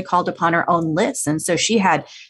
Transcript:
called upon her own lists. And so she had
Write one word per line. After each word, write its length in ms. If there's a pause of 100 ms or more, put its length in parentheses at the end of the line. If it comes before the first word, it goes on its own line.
called 260
upon 260
her 140
own 280
lists. 320
And 120
so 160
she 220
had 260 (260)